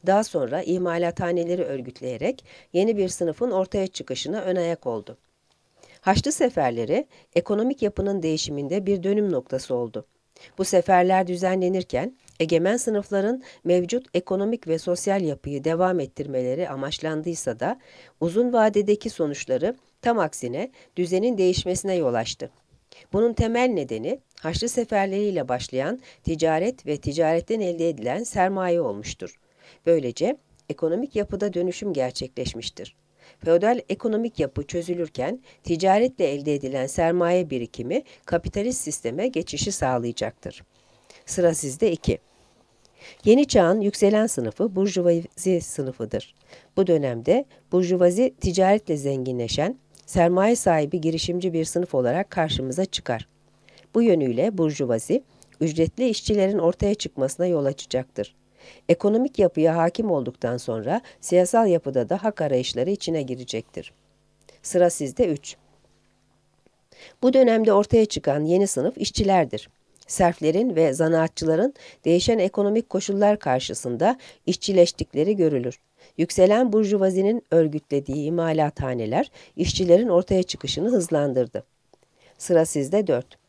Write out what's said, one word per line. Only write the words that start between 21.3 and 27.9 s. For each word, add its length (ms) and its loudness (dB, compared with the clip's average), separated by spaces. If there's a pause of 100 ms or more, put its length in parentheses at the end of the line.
değişmesine 580 0
yol 180 0
açtı. 360 -4 (640)
Bunun 200 2
temel 360 2
nedeni 500 -4 (220)
Haçlı 280 -4
seferleriyle 760 -2
başlayan 520 -4 (240)
ticaret 640 0
ve 120 -4
ticaretten 640 0
elde 300 -2
edilen 340 -6